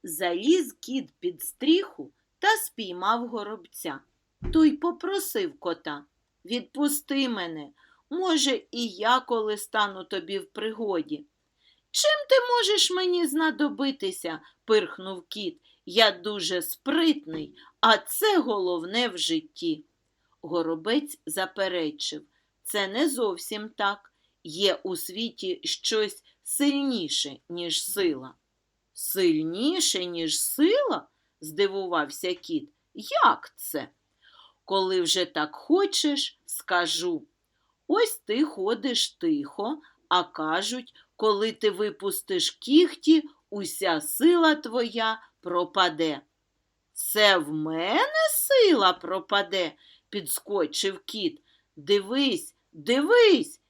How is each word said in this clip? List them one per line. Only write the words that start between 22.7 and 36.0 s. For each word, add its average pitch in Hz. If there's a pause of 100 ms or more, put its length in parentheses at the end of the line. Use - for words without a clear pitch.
не 254
зовсім 214
так. 202 (320)
Є 175
у 185
світі 190
щось - (200)
сильніше, 269 (120)
ніж 170
сила". 139 (580)
"Сильніше, 185
ніж 165
сила?" 392 (320)
здивувався 180
кіт. - (540)
"Як -
це?" - (760)
"Коли 190
вже 180
так 151
хочеш, 311